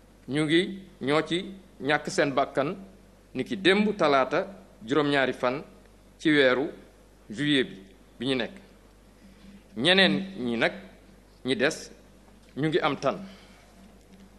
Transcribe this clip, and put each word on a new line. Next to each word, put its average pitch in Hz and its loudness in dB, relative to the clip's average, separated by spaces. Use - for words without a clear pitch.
ñu 143 0
ngi, 170 2
ñoo 143 2
ci 190 -4
ñàkk 147 0
seen 151 2
bakkan 139 -2
niki 123 -6
démb 196 4
talaata 147 2
juróom-ñaari 139 2
fan 131 -2
ci 160 0
weeru 139 4
juillet 147 0
bi, 95 -12
bi 117 -8
ñu 135 0
nekk. 107 -4
Ñeneen 170 2
ñi 120 -4
nag, 151 0
ñi 131 -2
des, 135 -2
ñu 143 -2
ngi 160 0
am 147 0
tan. 123 -2